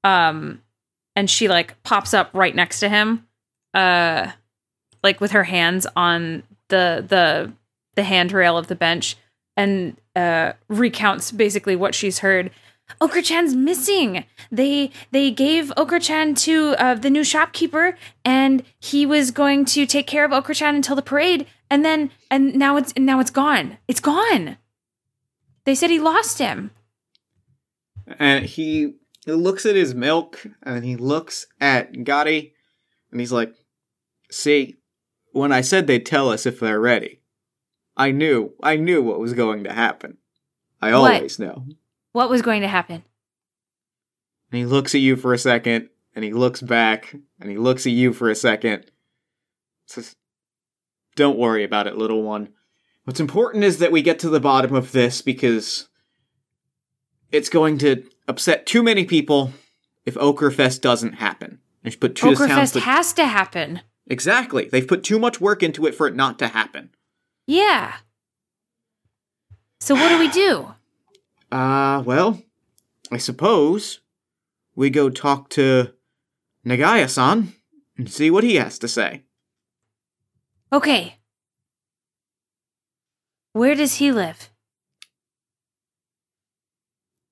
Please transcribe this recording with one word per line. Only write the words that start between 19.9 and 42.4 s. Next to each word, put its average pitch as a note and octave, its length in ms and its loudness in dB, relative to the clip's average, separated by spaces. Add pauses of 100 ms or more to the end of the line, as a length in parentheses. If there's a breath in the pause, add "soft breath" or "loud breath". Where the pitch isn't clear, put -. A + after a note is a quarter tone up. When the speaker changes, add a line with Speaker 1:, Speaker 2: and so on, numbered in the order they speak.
Speaker 1:
care D4 180 0
of C#4+ 80 0
Okra-chan D4 420 0
until C#4 220 -2
the C4+ 60 0
parade, D4 440 0 (240 soft breath)
and C#4+ 140 4
then, D#4 260 0 (200)
and C4+ 240 2
now C#4 220 2
it's, C#4+ 200 -2
and C4+ 80 2
now C4 160 4
it's B3+ 100 -2
gone. C4+ 460 0 (100)
It's - 140 -2
gone. D4 560 0 (1080)
They C#4 100 2
said E4+ 160 0
he E4 100 2
lost D#4+ 380 0
him." G3+ 320 -6 (1500)
Speaker 2:
And C#3 280 0
he D#3 480 -4 (320)
looks F3 400 -2
at G3+ 100 2
his D3+ 180 0
milk, D#3 520 -4 (160)
and A#2+ 220 -8
he B2+ 120 -8
looks C#3+ 500 -6 (140)
at C3+ 320 0
Gotti, D3 600 -2 (580)
and B2 100 -8
he's A#2+ 120 -8
like, A#2 220 -2 (760)
"See, D3 480 0 (540)
when C#3 200 0
I B2+ 80 4
said E3 260 2
they'd B2 200 2
tell C#3 240 0
us - 160 -4
if B2 120 -6
they're G#2+ 220 -2
ready, A#2 400 0 (800)
I C3+ 140 0
knew, C#3 500 0
I D#3 140 2
knew D#3+ 260 2
what G#2 180 -4
was A#2+ 140 -6
going G#2+ 300 -2
to F#2 100 -10
happen. - 420 -4 (640)
I A2 180 0
Speaker 1:
What? C3+ 180 6
Speaker 2:
always - 220 -6
know." A#2 280 -12 (460)
Speaker 1:
What A#3+ 180 0
was B3 120 2